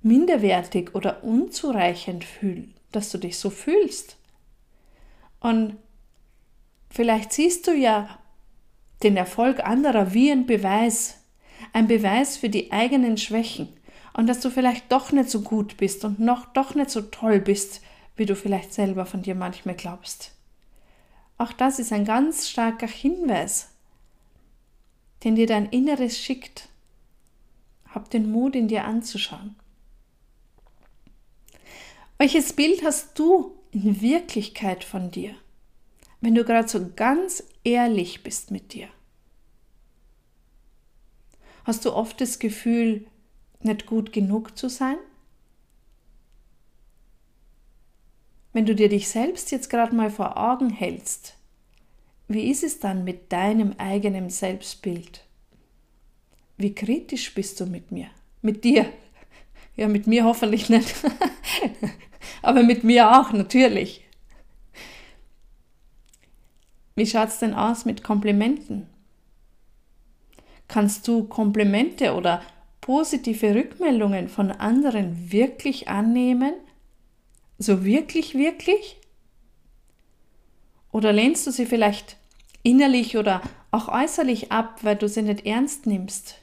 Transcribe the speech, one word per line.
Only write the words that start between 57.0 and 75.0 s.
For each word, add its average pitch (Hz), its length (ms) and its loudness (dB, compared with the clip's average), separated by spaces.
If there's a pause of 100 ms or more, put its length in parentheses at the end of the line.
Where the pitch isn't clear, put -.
bist - 280 -8
du 185 40 -6
mit 175 280 -10
mir? 175 140 -10 (340)
Mit 214 240 -2
dir? 247 260 6 (880)
Ja, 220 100 0
mit 208 180 0
mir 226 200 4
hoffentlich 226 420 0
nicht. 226 320 4
<laughs> - 1400 -6
Aber 247 220 6
mit 233 200 6
mir 233 360 10
auch, 262 120 0
natürlich. 208 720 2 (3000)
Wie 214 100 2
schaut's 220 340 -2
denn 220 140 -2
aus 226 320 -2
mit 220 180 -4
Komplimenten? 208 840 0 (1800)
Kannst 208 400 0
du 233 160 0
Komplimente 214 880 0
oder 175 280 -2 (400)
positive 247 720 0
Rückmeldungen 214 720 0
von 196 240 -2
anderen 208 800 0